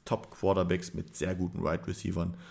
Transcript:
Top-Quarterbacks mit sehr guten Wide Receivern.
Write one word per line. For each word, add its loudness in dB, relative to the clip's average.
Top-Quarterbacks 2
mit -6
sehr 0
guten -2
Wide 0
Receivern. -2